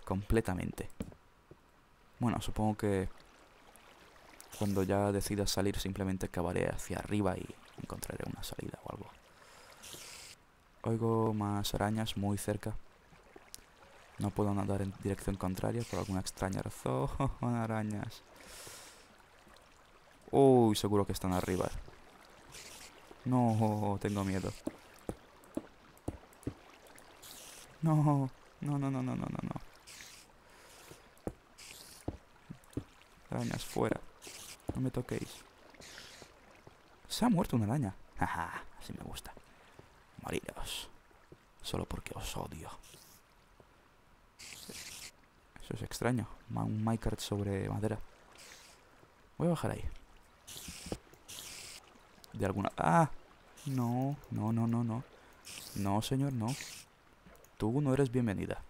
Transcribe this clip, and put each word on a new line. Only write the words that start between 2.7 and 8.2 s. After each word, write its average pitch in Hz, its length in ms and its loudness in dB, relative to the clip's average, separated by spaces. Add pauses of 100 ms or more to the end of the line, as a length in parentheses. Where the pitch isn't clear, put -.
que 98 320 2 (1500)
cuando 98 260 2
ya 101 300 4
decida 101 340 2
salir 98 320 2
simplemente 95 480 0
cavaré 90 400 2
hacia - 320 -4
arriba 98 380 2
y - 100 -8 (340)
encontraré - 460 -6